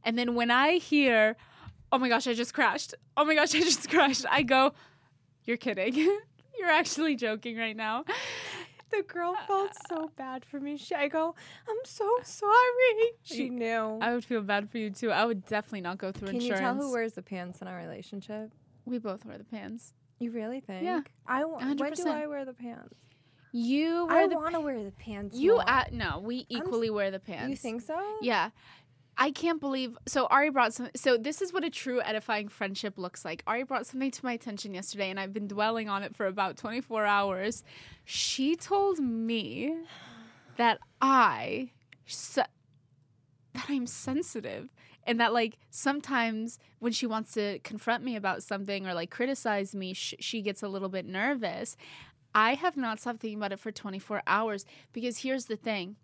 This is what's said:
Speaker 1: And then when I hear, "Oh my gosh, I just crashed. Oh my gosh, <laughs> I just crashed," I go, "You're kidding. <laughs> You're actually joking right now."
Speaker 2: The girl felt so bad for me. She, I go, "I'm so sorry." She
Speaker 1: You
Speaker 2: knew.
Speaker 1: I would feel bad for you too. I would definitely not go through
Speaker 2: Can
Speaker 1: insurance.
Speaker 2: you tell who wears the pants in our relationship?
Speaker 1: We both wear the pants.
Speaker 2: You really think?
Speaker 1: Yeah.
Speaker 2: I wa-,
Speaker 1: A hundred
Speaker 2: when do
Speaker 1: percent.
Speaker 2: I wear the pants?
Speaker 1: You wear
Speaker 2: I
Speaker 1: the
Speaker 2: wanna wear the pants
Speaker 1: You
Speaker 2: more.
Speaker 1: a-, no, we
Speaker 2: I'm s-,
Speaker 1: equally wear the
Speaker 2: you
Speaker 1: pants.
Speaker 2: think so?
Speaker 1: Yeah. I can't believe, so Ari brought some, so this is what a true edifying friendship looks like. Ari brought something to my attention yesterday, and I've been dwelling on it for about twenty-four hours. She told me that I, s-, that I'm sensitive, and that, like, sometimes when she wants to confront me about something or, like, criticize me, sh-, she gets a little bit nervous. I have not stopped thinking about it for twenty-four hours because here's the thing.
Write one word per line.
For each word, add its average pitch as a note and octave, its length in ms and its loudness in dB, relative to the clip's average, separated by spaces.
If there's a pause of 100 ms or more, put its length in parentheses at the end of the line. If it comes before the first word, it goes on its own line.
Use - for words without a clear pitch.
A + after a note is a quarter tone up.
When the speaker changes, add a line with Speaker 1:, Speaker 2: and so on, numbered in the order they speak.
Speaker 1:
And A3+ 140 2
then A#3+ 180 0
when A#3+ 140 2
I C#4+ 280 6
hear, A#3 580 6 (560)
"Oh C4 60 4
my B3+ 100 2
gosh, A#3+ 200 4
I A#3 60 0
just A#3+ 200 -2
crashed. B3+ 400 2 (220)
Oh D4 80 6
my D#4 100 4
gosh, D4 200 6
<laughs> - 0 -
I D#4 60 4
just E4 300 2
crashed," C#4 400 6
I C#4+ 120 4
go, C4 300 6 (720)
"You're A#3 120 -2
kidding. A3 380 -2
<laughs> G4+ 640 0
You're F4+ 120 2
actually D#4 460 2
joking A3 420 -4
right A3 180 -4
now." A3 280 -4 (840)
Speaker 2:
The G4+ 120 2
girl F4 320 -2 (140)
felt G4 240 0 (160)
so D#4+ 280 -4
bad C4 280 -10
for C#4+ 160 -10
me. C#4+ 160 -6
She, F4 180 -6
I C#4+ 140 2
go, D#4+ 260 2 (340)
"I'm A4 160 0
so G#4 240 -2 (140)
sorry." A#4 880 6 (140)
She A#3 200 -4
Speaker 1:
You B3 60 -4
Speaker 2:
knew. A3+ 500 -2
Speaker 1:
I A#3+ 140 2
would A#3+ 100 -2
feel A#3 180 0
bad G#3 280 0
for A#3+ 80 -6
you G#3+ 120 -2
too. G#3+ 200 -2
I F#3+ 140 4
would A3 220 0
definitely G#3 360 -4
not F3+ 160 -4
go F#3+ 140 -6
through G3 160 -8
Speaker 2:
Can A3 80 -4
Speaker 1:
insurance. B3 240 0
Speaker 2:
you C4+ 60 0
tell B3 100 2
who C#4 160 -2
wears A3+ 220 -2
the F#3 80 -10
pants F3+ 380 -10
in F#3 80 -12
our F3+ 80 -10
relationship? G3+ 760 -12 (320)
Speaker 1:
We B3 140 -4
both G#3+ 280 -6
wear - 100 -14
the G#3 80 -16
pants. G#3+ 480 -12 (280)
Speaker 2:
You A#3+ 100 -4
really A#3 300 -6
think? G3 240 -8
Speaker 1:
Yeah. F4 160 0 (260)
Speaker 2:
I C4 180 0
wa-, D#4+ 140 -6
Speaker 1:
A B3 60 -6
hundred C#4 160 -2
Speaker 2:
when C#4+ 100 0
do D#4 60 -8
Speaker 1:
percent. D#4+ 200 0
Speaker 2:
I D4+ 120 -4
wear C#4+ 160 -6
the B3+ 100 -12
pants? A#3+ 400 -14 (580)
Speaker 1:
You D4+ 540 2
wear E4 180 8
Speaker 2:
I - 40 8
Speaker 1:
the F4 80 2
Speaker 2:
wanna E4 240 -2
wear C4+ 240 -4
the G3 80 -10
pants G#3 440 -10
Speaker 1:
You E4+ 180 6
Speaker 2:
more. A#4 120 4
Speaker 1:
a-, B3 240 4
no, F3+ 300 0
we A#3+ 300 -6
Speaker 2:
I'm A#3+ 100 -2
s-, E4+ 60 -4
Speaker 1:
equally A3+ 240 0
wear G3+ 200 0
the F#3+ 160 -8
Speaker 2:
you G3 80 -10
Speaker 1:
pants. C4 280 -4
Speaker 2:
think A#3+ 200 -6
so? D#4+ 160 -6 (240)
Speaker 1:
Yeah. A3 280 0 (680)
I C#4 120 4
can't D#4+ 300 0
believe, C4 360 -4 (100)
so C4 200 2
Ari C#4+ 240 6
brought A#3+ 240 2
some, B3 200 -8
so B3+ 220 4
this C4+ 240 -2
is F4+ 100 -2
what E4+ 140 -2
a E4 60 -2
true B3 320 -4
edifying G#3+ 460 -2
friendship G3 500 -8
looks F3+ 260 -10
like. E3 220 -8
Ari A#3 160 -2
brought B3+ 240 -4
something C4 240 -2
to - 160 -12
my A#3+ 80 -2
attention G#3 400 -10
yesterday, F#3+ 340 -6
and G3 100 -6
I've G3 140 -6
been G#3 160 -6
dwelling G#3+ 400 0
on G3 140 -2
it - 120 -10
for G3+ 120 -2
about F#3+ 320 -2
twenty-four A3+ 480 -2
hours. G3+ 580 0 (400)
She - 520 0
told G4 420 2
me A3+ 760 -2 (840)
that A#3 220 4 (200)
I, A#3+ 720 4 (360)
s-, - 280 -8 (1200)
that B3+ 140 -8
I'm C4 180 0
sensitive, C4 840 -6 (360)
and A#3 160 0
that, A3+ 120 6
like, A#3 240 2 (140)
sometimes A#3 880 -2 (220)
when A#3 120 0
she B3 140 -2
wants A3 260 -4
to G3+ 280 -2
confront A3+ 440 -2
me B3 120 -4
about G3 260 -2
something G3 440 -4
or, F#3 80 -4
like, E3+ 160 -4
criticize A3 640 -2
me, F#3 200 -6
sh-, - 260 -8
she A3 220 -6
gets G3 200 -4
a G#3 60 -6
little F#3+ 200 -4
bit F#3 180 -6
nervous. G3+ 720 -4 (580)
I A3 200 6
have E4 220 0
not A3+ 240 -4
stopped A#3 200 -6
thinking G#3+ 180 -6
about G3+ 140 -4
it F#3+ 80 -8
for A3 120 -8
twenty-four G3 540 -8
hours G#3 400 0 (260)
because A#3+ 260 -6
here's C4 280 -2
the A3 100 -6
thing. G#3 480 -6